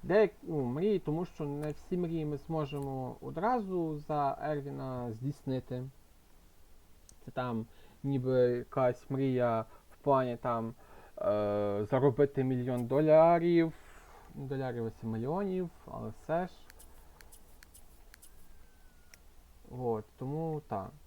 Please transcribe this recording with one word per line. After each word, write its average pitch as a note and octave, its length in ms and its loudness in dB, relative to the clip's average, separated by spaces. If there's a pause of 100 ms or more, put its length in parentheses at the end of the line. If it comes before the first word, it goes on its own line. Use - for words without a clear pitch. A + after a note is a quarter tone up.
Деякі, G3+ 400 4
ну, D3+ 220 -2
мрії, E3+ 340 2
тому D#3+ 260 -2
що - 200 -8
не D3 260 -4
всі - 260 -6
мрії E3 280 -2
ми D3 120 -4
зможемо C#3 840 -4
одразу F3+ 800 -2
за D3 440 -2
Ервіна C#3 720 -6
здійснити. B2+ 720 -4 (1400)
Це B2+ 60 -12
там A#2 360 -4 (360)
ніби C3 380 2
якась B2 680 2
мрія B2 540 2 (260)
в - 60 -20
плані C3 400 2
там, A2+ 380 -2 (440)
е, G#2 720 2
заробити C3+ 540 4
мільйон B2 420 0
доларів. E3 880 6 (600)
Не C#3 120 -8
доларів, B2 460 -4 (100)
а A#2 40 -6
мільйонів, F3 640 -2 (160)
але A2+ 240 -8 (120)
все E3+ 240 -2
ж. - 80 -14 (3250)
От, A#2 340 -2 (140)
тому D3+ 500 -6
так. G2 220 -6 (160)